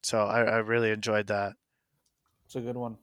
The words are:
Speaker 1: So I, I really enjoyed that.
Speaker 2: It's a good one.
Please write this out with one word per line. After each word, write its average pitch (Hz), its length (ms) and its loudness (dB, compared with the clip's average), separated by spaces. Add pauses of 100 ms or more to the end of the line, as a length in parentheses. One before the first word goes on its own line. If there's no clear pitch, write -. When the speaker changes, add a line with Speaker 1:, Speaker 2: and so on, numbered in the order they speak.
Speaker 1:
So 107 220 2
I, 113 180 2
I 110 160 2
really 113 320 2
enjoyed 107 380 0
that. 101 240 -2 (920)
Speaker 2:
It's - 100 -12
a 127 40 -4
good 120 160 -6
one. 120 260 -8